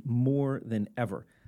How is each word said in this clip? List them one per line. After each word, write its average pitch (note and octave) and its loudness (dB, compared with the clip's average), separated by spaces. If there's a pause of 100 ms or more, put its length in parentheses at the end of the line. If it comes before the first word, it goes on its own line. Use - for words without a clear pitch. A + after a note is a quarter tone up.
more C3+ 2
than A2 -2
ever. G2 -4 (200)